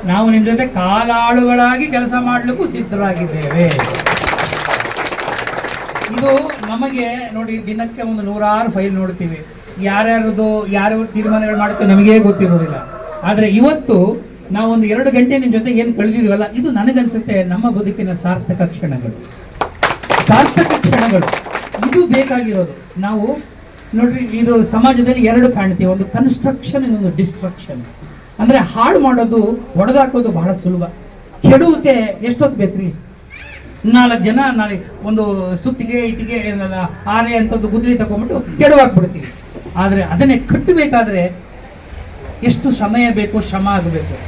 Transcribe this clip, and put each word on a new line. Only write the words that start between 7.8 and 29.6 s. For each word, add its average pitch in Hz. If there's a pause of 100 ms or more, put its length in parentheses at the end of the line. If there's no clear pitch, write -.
ಒಂದು 220
ನೂರಾರು 208
ಫೈಲ್ 190
ನೋಡ್ತೀವಿ, 175 (360)
ಯಾರ್ಯಾರದು 214
ಯಾರ್ಯಾವ 208
ತೀರ್ಮಾನಗಳು 214
ಮಾಡುತ್ತೆ 208
ನಮಗೇ 202
ಗೊತ್ತಿರೋದಿಲ್ಲ. 170 (480)
ಆದ್ರೆ 208
ಇವತ್ತು 226 (260)
ನಾವು 220
ಒಂದು 220
ಎರಡು 254
ಗಂಟೆ 254
ನಿಮ್ 254
ಜೊತೆ 226
ಏನ್ 233
ಕಳೆದಿದ್ವಲ್ಲ, 214
ಇದು 254
ನನಗನ್ಸುತ್ತೆ 226
ನಮ್ಮ 202
ಬದುಕಿನ 196
ಸಾರ್ಥಕ 180
ಕ್ಷಣಗಳು, 127 (1040)
ಸಾರ್ಥಕ 285 (100)
ಕ್ಷಣಗಳು. 214 (380)
ಇದು 359
ಬೇಕಾಗಿರೋದು. 226
ನಾವು 214 (580)
ನೋಡ್ರಿ, 240
ಇದು 233
ಸಮಾಜದಲ್ಲಿ 247
ಎರಡು 240
ಕಾಣ್ತೀವಿ, 185
ಒಂದು 190
ಕನ್‌ಸ್ಟ್ರಕ್ಷನ್, 262
ಇನ್ನೊಂದು 196
ಡಿಸ್ಟ್ರಕ್ಷನ್. 170 (540)
ಅಂದ್ರೆ 240
ಹಾಳು 240
ಮಾಡೋದು, 233 (100)